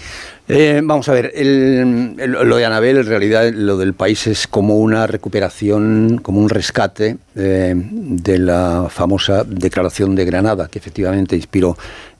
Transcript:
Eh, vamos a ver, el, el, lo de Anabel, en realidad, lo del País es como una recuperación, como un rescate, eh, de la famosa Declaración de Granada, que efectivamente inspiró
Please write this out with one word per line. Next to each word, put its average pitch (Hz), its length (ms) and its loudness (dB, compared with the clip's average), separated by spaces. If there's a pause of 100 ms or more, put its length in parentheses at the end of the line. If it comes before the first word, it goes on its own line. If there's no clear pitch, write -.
(460)
Eh, 147 380 4
vamos 151 240 0
a 139 60 4
ver, 123 200 0
el, 131 840 2
el, 127 140 -4
lo 120 240 2
de 120 100 2
Anabel, 113 320 2
en 123 80 0
realidad, 110 440 2
lo 101 280 0
del 95 160 0
País 98 320 -2
es 107 200 -2
como 104 300 2
una 110 300 2
recuperación, 107 1160 0
como 98 180 -2
un 107 100 4
rescate, 107 680 -2 (180)
eh, 95 400 0
de 98 640 -2
la 90 520 0
famosa 98 540 0
Declaración 95 680 -2
de 92 120 0
Granada, 90 420 -2
que 101 120 -12
efectivamente 95 540 -4
inspiró 90 440 0 (420)